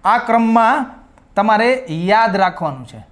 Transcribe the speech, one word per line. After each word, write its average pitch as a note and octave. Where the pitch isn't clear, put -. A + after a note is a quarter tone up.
આ G#3+
ક્રમમાં A#3
તમારે A3+
યાદ G3
રાખવાનું E3
છે. A2